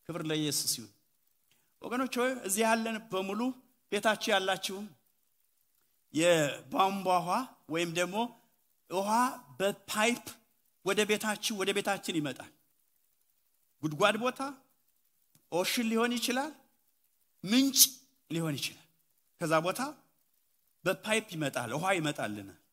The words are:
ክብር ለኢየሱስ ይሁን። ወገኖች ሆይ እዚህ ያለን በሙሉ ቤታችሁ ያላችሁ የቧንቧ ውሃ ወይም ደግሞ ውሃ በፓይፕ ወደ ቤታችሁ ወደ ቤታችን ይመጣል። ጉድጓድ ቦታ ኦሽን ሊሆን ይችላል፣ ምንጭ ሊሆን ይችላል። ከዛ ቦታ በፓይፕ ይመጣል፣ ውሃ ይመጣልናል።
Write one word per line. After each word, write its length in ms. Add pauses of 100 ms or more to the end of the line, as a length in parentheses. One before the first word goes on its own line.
ክብር 160
ለኢየሱስ 480
ይሁን። 180 (920)
ወገኖች 340
ሆይ 140 (120)
እዚህ 200
ያለን 340 (100)
በሙሉ 340 (520)
ቤታችሁ 380
ያላችሁ 460 (1400)
የቧንቧ 1000
ውሃ 140 (400)
ወይም 240
ደግሞ 240 (760)
ውሃ 200 (440)
በፓይፕ 720 (600)
ወደ 200
ቤታችሁ 520
ወደ 160
ቤታችን 440
ይመጣል። 340 (1300)
ጉድጓድ 360
ቦታ 220 (1120)
ኦሽን 340
ሊሆን 260
ይችላል፣ 400 (920)
ምንጭ 360 (500)
ሊሆን 240
ይችላል። 320 (540)
ከዛ 200
ቦታ 200 (1040)
በፓይፕ 460
ይመጣል፣ 420
ውሃ 200
ይመጣልናል። 640 (140)